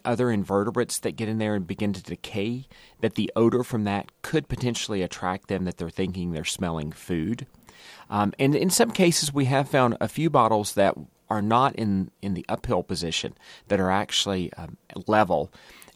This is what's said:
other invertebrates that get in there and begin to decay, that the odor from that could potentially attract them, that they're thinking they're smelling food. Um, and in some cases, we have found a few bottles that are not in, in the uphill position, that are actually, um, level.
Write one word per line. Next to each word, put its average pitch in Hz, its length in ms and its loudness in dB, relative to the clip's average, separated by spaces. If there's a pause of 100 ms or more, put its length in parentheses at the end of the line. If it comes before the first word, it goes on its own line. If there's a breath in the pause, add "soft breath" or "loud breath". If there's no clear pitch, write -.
other 123 260 0
invertebrates 101 680 0
that 87 160 -4
get 110 140 -4
in 110 80 -2
there 107 180 0
and 95 100 -2
begin 101 280 -4
to 92 100 -12
decay, 110 640 -6 (320 soft breath)
that 110 160 -2
the 107 220 -2
odor 120 260 4
from 107 220 -2
that 101 260 -4 (120)
could 156 260 -2
potentially 113 520 -2
attract 92 460 -4
them, 92 160 -2
that 90 140 -4
they're 85 120 -6
thinking 90 440 -4
they're 78 100 -6
smelling 82 480 -4
food. 92 560 -4 (640 loud breath)
Um, 104 280 0
and 135 160 4
in 180 160 2
some 233 220 2
cases, 165 420 2
we 139 120 2
have 135 240 2
found 127 320 4
a 110 80 0
few 160 200 -2
bottles 110 440 2
that 98 220 4 (320)
are 107 140 0
not 120 340 2
in, 98 360 0 (100)
in 101 140 -4
the 85 120 -8
uphill 98 360 -2
position, 85 500 -4 (340 loud breath)
that 98 120 2
are 92 100 2
actually, 95 640 -2
um, - 240 -14 (300)
level. 92 440 4 (440 soft breath)